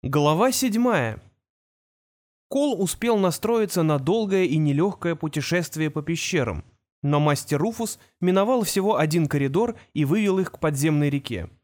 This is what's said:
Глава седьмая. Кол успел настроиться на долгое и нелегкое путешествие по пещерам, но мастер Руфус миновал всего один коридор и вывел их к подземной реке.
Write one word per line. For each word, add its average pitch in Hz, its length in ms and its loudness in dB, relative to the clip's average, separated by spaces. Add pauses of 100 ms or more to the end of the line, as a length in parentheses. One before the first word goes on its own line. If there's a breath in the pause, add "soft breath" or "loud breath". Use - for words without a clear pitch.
Глава 151 460 2
седьмая. 220 640 0 (1300)
Кол 277 300 0
успел 220 380 0
настроиться 202 680 0
на 156 160 2
долгое 190 460 0
и 156 140 0
нелегкое 160 560 0
путешествие 156 720 -4
по 147 140 -6
пещерам, 139 600 -4 (400)
но 147 180 2
мастер 147 380 0
Руфус 220 400 -4 (220 soft breath)
миновал 196 440 2
всего 196 340 0
один 156 300 2
коридор 147 480 0 (180 loud breath)
и 151 100 2
вывел 190 360 2
их 180 120 -2
к - 60 -20
подземной 147 500 2
реке. 123 400 -4 (160)